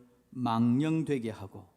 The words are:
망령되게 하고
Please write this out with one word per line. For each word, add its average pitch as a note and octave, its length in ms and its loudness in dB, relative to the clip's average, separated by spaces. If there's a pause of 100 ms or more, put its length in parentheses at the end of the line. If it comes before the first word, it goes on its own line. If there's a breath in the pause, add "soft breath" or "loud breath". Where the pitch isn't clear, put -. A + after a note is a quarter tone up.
(300)
망령되게 B2 1000 0
하고 G2 460 -14